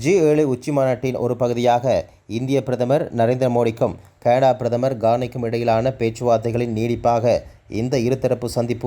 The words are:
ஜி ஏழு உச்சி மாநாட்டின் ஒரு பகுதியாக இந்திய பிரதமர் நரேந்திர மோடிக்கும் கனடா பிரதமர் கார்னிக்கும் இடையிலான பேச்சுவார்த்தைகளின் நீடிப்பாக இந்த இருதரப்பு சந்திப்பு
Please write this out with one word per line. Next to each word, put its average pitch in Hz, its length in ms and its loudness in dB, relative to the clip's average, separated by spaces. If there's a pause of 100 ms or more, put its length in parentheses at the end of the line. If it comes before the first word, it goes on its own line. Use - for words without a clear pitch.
ஜி 151 100 2 (160)
ஏழு 151 240 4
உச்சி 123 240 -4
மாநாட்டின் 131 480 0
ஒரு 120 180 -2
பகுதியாக 120 440 2 (520)
இந்திய 131 280 0
பிரதமர் 127 380 0 (140)
நரேந்திர 123 360 2
மோடிக்கும் 117 420 0 (260)
கனடா 131 280 4 (100)
பிரதமர் 120 420 -2
கார்னிக்கும் 120 440 0
இடையிலான 117 540 0
பேச்சுவார்த்தைகளின் 117 800 0
நீடிப்பாக 117 560 0 (460)
இந்த 127 140 -2 (120)
இருதரப்பு 123 480 -2
சந்திப்பு 120 320 -2